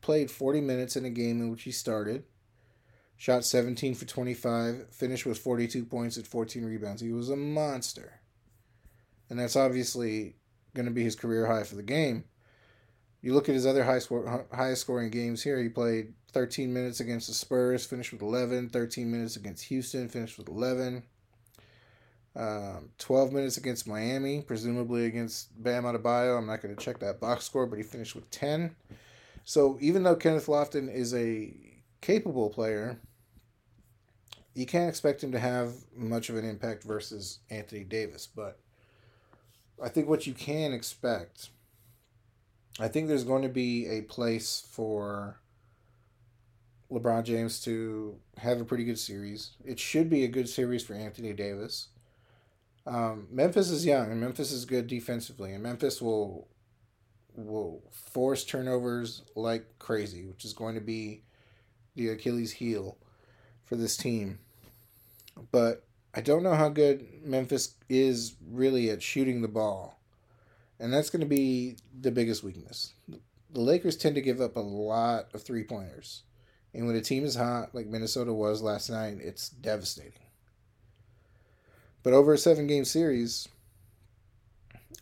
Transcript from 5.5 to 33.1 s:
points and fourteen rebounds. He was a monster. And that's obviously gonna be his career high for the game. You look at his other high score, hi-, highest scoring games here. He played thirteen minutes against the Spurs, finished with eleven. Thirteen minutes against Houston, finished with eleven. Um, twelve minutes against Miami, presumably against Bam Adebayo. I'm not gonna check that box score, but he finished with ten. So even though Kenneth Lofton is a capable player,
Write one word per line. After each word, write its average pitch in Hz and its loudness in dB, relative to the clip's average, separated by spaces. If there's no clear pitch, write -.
points 117 -4
and 113 -10
fourteen 117 -4
rebounds. 104 -6
He 113 -4
was 120 -4
a 139 0
monster. 147 -4
And 120 -6
that's 123 0
obviously 120 2
gonna 123 -2
be 117 0
his 110 0
career 113 0
high 113 2
for 104 -10
the 101 -10
game. 131 0
You 127 2
look 143 6
at 135 4
his 131 4
other 135 6
high 131 4
score, 120 -2
hi-, 123 -4
highest 127 2
scoring 120 -2
games 117 -2
here. 139 0
He 117 0
played 117 0
thirteen 127 0
minutes 123 -4
against 117 -4
the 113 -6
Spurs, 123 2
finished 123 -8
with 107 -10
eleven. 123 0
Thirteen 117 -2
minutes 117 -4
against 101 -12
Houston, 127 -4
finished 113 -8
with 101 -14
eleven. 123 -2
Um, 101 -6
twelve 131 4
minutes 135 0
against 123 -4
Miami, 135 -2
presumably 120 -2
against 113 -4
Bam 123 0
Adebayo. 120 2
I'm 110 -2
not 107 -4
gonna 101 -8
check - -8
that 101 -4
box 120 0
score, 131 0
but 113 -6
he 107 -4
finished 113 -10
with 117 -16
ten. 160 -2
So 139 6
even 180 6
though 175 8
Kenneth 160 4
Lofton 147 0
is 120 -2
a 113 -2
capable 170 2
player, 110 -2